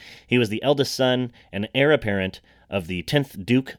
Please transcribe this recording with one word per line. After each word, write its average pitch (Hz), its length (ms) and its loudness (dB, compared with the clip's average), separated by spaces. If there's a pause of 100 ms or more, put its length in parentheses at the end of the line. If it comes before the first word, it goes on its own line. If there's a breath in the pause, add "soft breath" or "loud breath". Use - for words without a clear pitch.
(260 loud breath)
He 123 120 2
was 113 120 2
the 107 140 -6
eldest 139 300 0
son 127 400 0 (180 soft breath)
and 101 240 -6
heir 139 160 4
apparent 98 480 0 (300 soft breath)
of 92 180 -4
the 90 160 -6
tenth 139 420 -2
Duke 131 340 0